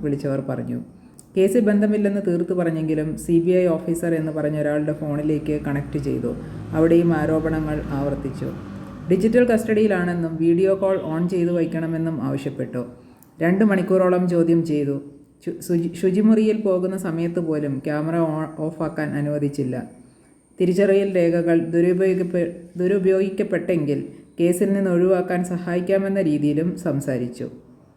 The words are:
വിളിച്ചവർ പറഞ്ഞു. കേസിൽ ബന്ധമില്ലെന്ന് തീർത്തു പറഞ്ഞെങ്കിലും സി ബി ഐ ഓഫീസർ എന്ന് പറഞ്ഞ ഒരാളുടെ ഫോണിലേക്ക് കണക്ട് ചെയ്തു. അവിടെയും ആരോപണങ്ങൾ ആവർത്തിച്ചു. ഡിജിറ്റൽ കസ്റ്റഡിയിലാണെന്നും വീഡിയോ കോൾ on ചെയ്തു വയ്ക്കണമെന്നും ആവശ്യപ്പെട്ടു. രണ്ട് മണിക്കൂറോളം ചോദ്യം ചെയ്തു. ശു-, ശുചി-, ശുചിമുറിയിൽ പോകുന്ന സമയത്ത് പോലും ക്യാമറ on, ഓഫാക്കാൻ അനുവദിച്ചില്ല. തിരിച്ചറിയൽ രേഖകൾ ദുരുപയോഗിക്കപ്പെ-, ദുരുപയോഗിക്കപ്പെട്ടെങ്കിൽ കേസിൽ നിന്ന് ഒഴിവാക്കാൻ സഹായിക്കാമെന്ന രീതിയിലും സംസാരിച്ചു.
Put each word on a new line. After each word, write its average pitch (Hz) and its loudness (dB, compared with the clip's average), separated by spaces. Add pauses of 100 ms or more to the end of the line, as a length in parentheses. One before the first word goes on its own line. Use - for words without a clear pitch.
വിളിച്ചവർ 143 -2
പറഞ്ഞു. 120 -6 (560)
കേസിൽ 196 4
ബന്ധമില്ലെന്ന് 208 2
തീർത്തു 175 0
പറഞ്ഞെങ്കിലും 160 -2
സി 170 2
ബി 175 2
ഐ 180 4
ഓഫീസർ 170 -2
എന്ന് 160 -2
പറഞ്ഞ 151 -2
ഒരാളുടെ 151 0
ഫോണിലേക്ക് 151 -2
കണക്ട് 143 -4
ചെയ്തു. 127 -4 (380)
അവിടെയും 170 4
ആരോപണങ്ങൾ 156 -2
ആവർത്തിച്ചു. 139 -4 (600)
ഡിജിറ്റൽ 226 4
കസ്റ്റഡിയിലാണെന്നും 185 2
വീഡിയോ 175 4
കോൾ 190 2 (120)
on 170 0
ചെയ്തു 175 0
വയ്ക്കണമെന്നും 165 -2
ആവശ്യപ്പെട്ടു. 131 -6 (560)
രണ്ട് 190 4
മണിക്കൂറോളം 180 2
ചോദ്യം 165 4
ചെയ്തു. 143 -2 (420)
ശു-, - -8
ശുചി-, 170 -2
ശുചിമുറിയിൽ 214 4
പോകുന്ന 185 0
സമയത്ത് 170 -4
പോലും 147 -4
ക്യാമറ 151 -2
on, 156 0 (120)
ഓഫാക്കാൻ 156 -4
അനുവദിച്ചില്ല. 143 -2 (760)
തിരിച്ചറിയൽ 196 2
രേഖകൾ 170 2
ദുരുപയോഗിക്കപ്പെ-, 175 0 (240)
ദുരുപയോഗിക്കപ്പെട്ടെങ്കിൽ 185 0 (320)
കേസിൽ 180 2
നിന്ന് 196 0
ഒഴിവാക്കാൻ 180 2
സഹായിക്കാമെന്ന 190 -2
രീതിയിലും 151 0
സംസാരിച്ചു. 131 -4 (460)